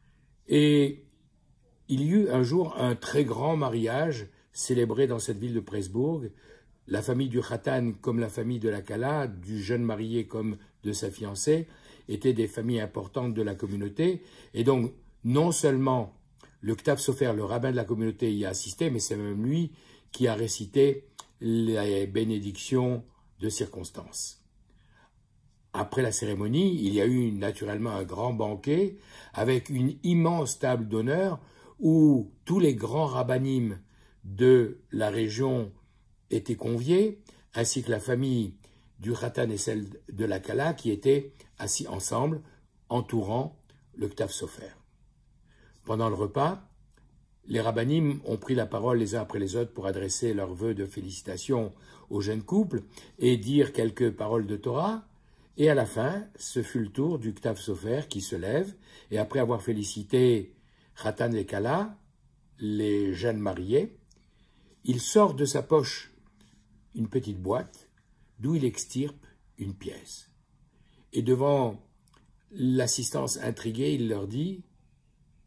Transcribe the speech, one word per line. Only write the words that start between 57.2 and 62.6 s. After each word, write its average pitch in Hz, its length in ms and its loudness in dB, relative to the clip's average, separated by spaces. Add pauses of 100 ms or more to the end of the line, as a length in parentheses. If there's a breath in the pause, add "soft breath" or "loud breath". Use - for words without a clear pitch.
Ktav 104 260 -6
Sofer 110 480 -4
qui 101 140 -8
se - 140 -8
lève 135 380 -2 (360 loud breath)
et 107 80 -4
après 107 220 -2
avoir 117 240 0
félicité 110 880 2 (480 soft breath)
Khatan 117 320 -2
et 104 120 -2
Kala, 147 520 -2 (640)
les 104 540 0